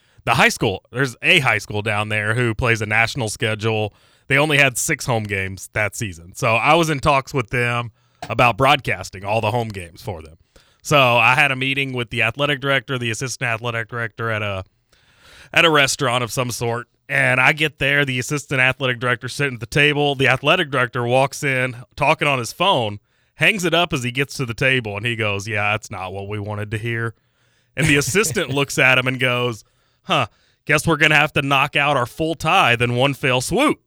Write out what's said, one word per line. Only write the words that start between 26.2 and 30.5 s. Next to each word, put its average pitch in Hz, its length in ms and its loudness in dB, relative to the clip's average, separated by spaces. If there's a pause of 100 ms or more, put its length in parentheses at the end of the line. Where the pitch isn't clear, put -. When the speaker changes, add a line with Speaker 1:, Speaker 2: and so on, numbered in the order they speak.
Speaker 1:
we 107 120 -8
wanted 104 320 -8
to 113 60 -4
hear." 117 380 -6 (600)
And 147 120 0
the 143 100 6
assistant 151 520 0
Speaker 2:
<laughs> 131 40 -6
Speaker 1:
looks 139 240 -2
at 131 200 4
him 127 100 0
and 127 120 -4
goes, 123 440 -2 (400)
"Huh, 147 240 0 (380)